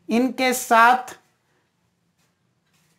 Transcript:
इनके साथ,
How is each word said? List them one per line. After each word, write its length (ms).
इनके 440
साथ, 580